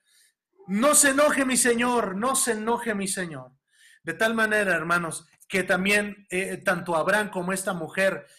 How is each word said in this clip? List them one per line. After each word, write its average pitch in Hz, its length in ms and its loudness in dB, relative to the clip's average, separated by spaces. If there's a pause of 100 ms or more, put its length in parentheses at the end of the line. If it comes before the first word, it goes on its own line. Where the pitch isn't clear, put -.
(680)
No 233 300 4
se 277 140 6
enoje 277 340 4
mi 254 120 0
Señor, 233 600 2
no 247 180 -2
se 233 200 0
enoje 233 380 -2
mi 196 140 -4
Señor". 156 460 -8 (500)
De 165 120 -8
tal 226 200 0
manera, 214 420 2
hermanos, 165 500 -2 (220)
que 185 160 0
también, 196 680 0
eh, 185 280 -4
tanto 175 360 -2
Abraham 190 340 0
como 185 240 -4
esta 190 200 -4
mujer, 180 520 -2 (140)